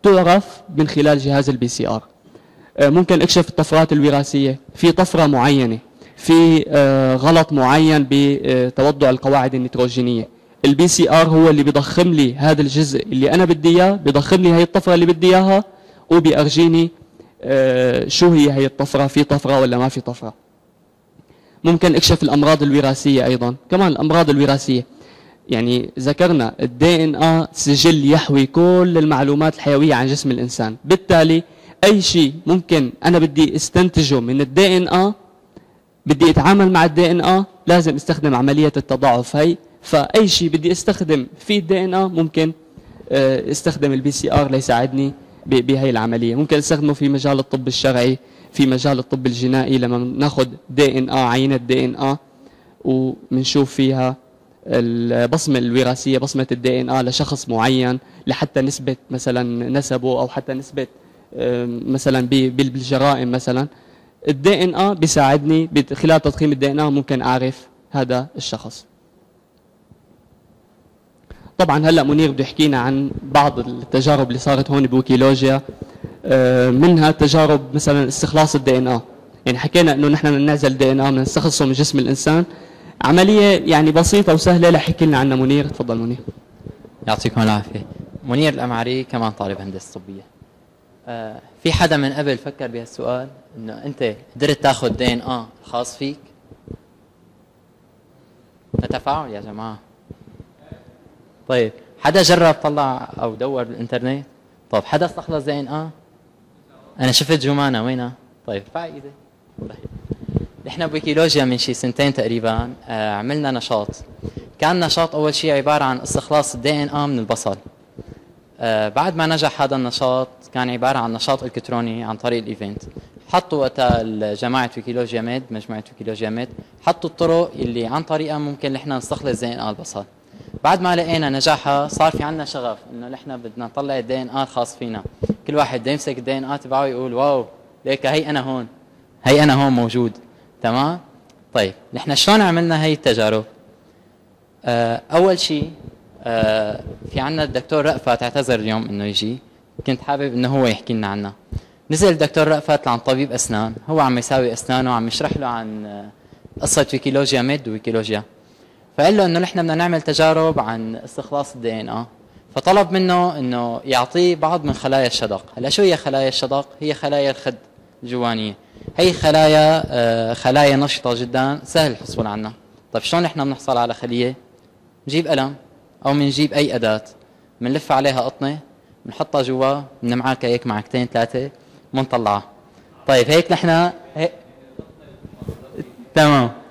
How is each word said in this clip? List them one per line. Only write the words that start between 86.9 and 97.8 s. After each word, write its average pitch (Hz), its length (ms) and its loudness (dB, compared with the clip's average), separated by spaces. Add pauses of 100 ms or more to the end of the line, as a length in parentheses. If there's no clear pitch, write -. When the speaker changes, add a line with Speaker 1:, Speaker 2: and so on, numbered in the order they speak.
Speaker 2:
يعطيكم 110 340 -2
العافية. 104 440 -2 (380)
منير 139 300 0
الأمعري، 123 500 -4
كمان 113 280 -4
طالب 98 300 -8
هندسة 95 380 -16
طبية. 98 220 -20 (840)
آه، 113 320 -14 (240)
في 165 80 -4
حدا 156 260 0
من 139 160 -2
قبل 139 240 -4
فكر 139 300 -12
بهالسؤال؟ 120 600 -8 (300)
إنه 110 160 -14
أنت 120 420 -8 (200)
قدرت 143 280 -2
تاخذ 131 260 0
دي 120 240 -2
إن 120 80 -6
إيه 120 240 -8 (180)
خاص - 340 -10
فيك؟ 139 220 -8 (2500)